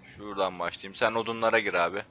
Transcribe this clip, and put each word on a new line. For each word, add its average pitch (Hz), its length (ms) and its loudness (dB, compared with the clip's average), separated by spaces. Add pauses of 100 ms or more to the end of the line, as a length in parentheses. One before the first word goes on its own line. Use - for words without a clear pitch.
şuradan 98 540 -4
başlayayım. 87 360 -6
Sen 113 200 2
odunlara 113 440 2
gir 101 160 0
abi. 90 360 2